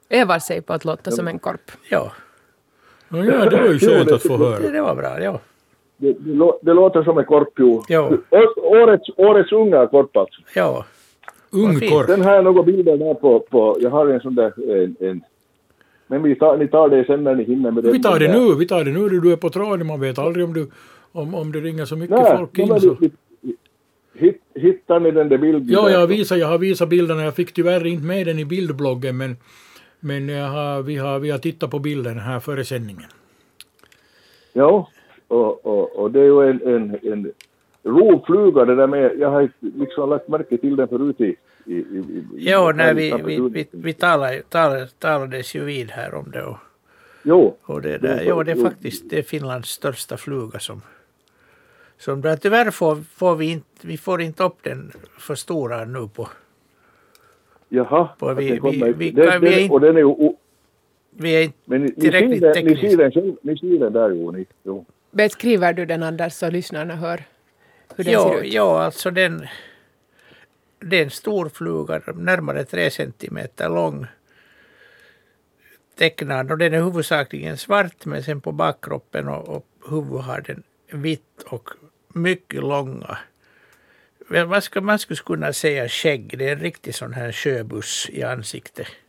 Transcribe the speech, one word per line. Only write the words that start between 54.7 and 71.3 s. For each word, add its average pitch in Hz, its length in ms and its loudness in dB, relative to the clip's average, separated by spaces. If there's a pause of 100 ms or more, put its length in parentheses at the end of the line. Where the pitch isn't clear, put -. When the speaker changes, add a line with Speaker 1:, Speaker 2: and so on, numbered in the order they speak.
Speaker 3:
för - 180 -12
stora 120 500 -8
nu 120 300 -10
på, 110 120 -12 (1400)
Speaker 2:
Jaha, 143 400 0 (100)
Speaker 3:
på 139 100 -6
Speaker 2:
att 131 80 -4
Speaker 3:
vi, 135 120 -4
Speaker 2:
den 117 100 -2
kommer 139 140 -2
Speaker 3:
vi, 127 140 -2
Speaker 2:
inte. 120 120 -2
Speaker 3:
vi 165 120 -6
Speaker 2:
Den, 160 200 4
Speaker 3:
kan, 180 100 0
vi 170 60 4
är 180 40 4
Speaker 2:
den, 190 80 4
Speaker 3:
inte, 190 140 0
Speaker 2:
och 135 80 4
den 160 140 6
är 160 40 6
ju 147 60 6
o-, 151 320 2 (720)
Speaker 3:
vi 160 260 -4
är 160 80 4
inte 151 220 -6
Speaker 2:
men 127 160 0
ni, 143 60 0
ni 120 60 -2
ser - 80 -6
Speaker 3:
tillräckligt 185 400 4
Speaker 2:
den, 160 80 6
ni 156 40 6
Speaker 3:
tekniskt. 160 280 2
Speaker 2:
ser 196 160 4
den, 139 140 6
sen, 170 300 -2
ni 147 160 -6
ser 175 220 0
den 110 140 0
där, 113 160 2
jo, 85 220 -4
ni, 92 140 -10 (180)
jo. 95 220 -12 (260)
Speaker 1:
Beskriver 202 640 0
du 175 120 -6
den, 165 180 -6
Anders, 165 300 -6
så 170 160 -6
lyssnarna 165 460 -8
hör 170 280 -10 (720)
hur 185 80 -8
den 165 100 0
Speaker 3:
Ja, 107 200 2
Speaker 1:
ser - 100 -4
ut? - 100 -8
Speaker 3:
ja, 190 300 2
alltså 165 280 -6
den... 170 360 -2 (1300)
Det 180 200 -2
är 156 40 2
en 139 60 -4
stor 185 400 -6